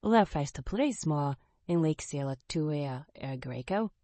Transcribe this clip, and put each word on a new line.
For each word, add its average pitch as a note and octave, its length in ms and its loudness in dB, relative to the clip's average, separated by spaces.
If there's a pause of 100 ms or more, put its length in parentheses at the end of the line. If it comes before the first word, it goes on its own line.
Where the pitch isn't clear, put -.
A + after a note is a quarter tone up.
La G#3+ 240 6
festa C#3+ 360 -4
purismo D#3 720 0 (300)
in E3+ 160 2
lexia D3+ 440 0
latua C#3+ 880 -4
e C3+ 260 -8
greco. C3 540 -4 (120)